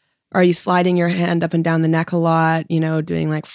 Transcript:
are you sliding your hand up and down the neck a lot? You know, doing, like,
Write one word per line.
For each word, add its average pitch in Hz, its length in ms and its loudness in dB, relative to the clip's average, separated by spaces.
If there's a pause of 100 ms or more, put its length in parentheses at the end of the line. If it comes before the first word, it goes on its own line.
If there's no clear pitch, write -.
(320)
are 185 100 2
you 180 100 4
sliding 180 440 0
your 170 120 2
hand 175 360 0
up 165 100 -4
and 165 100 2
down 165 180 0
the 160 60 2
neck 160 240 0
a 180 40 -2
lot? 165 540 0
You 165 100 0
know, 160 200 -2
doing, 160 300 -4
like, 156 240 -6